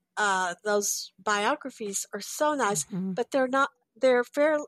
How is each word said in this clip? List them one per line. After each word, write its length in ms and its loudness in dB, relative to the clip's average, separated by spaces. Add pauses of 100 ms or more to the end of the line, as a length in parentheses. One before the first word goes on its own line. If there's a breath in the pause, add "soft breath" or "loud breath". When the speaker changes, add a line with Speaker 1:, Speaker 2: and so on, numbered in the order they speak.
(180)
Speaker 1:
uh, 460 0
those 540 -2
biographies 960 -2
are 80 -8
so 320 0
nice, 320 0
Speaker 2:
Mm-hmm. 280 -4
Speaker 1:
but 180 -4
they're 160 2
not, 220 2 (300)
they're 240 4
fair-, 440 0